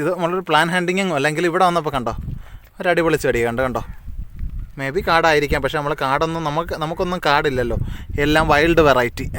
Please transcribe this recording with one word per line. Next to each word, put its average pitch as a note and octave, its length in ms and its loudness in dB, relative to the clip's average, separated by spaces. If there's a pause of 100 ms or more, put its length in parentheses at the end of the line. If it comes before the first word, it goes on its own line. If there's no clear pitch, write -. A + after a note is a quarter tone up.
ഇത് D3+ 100 0
നമ്മളൊരു F3+ 380 -2
പ്ലാൻ D#3 240 4
ഹണ്ടിങ്ങോ F3+ 440 0
അല്ലെങ്കിൽ D3+ 300 0
ഇവിടെ D#3+ 200 2
വന്നപ്പോൾ D#3+ 280 0
കണ്ടോ A#2 160 -4 (680)
ഒരു F#3 120 -4
അടിപൊളി E3 320 2
ചെടി A#2+ 220 2
കണ്ടോ, A#2 200 -2
കണ്ടോ. A#2 160 -4 (960)
Maybe C3+ 280 -4
കാടായിരിക്കാം, D#3 560 4
പക്ഷെ D#3 160 -2
നമ്മൾ D3 140 -2 (100)
കാടൊന്നും D#3+ 440 0
നമുക്ക്, E3 260 -4 (100)
നമുക്കൊന്നും F3+ 420 -4
കാടില്ലല്ലോ, C3+ 520 0 (460)
എല്ലാം D#3 280 4
വൈൽഡ് D#3+ 360 4
വെറൈറ്റി B2+ 380 2 (140)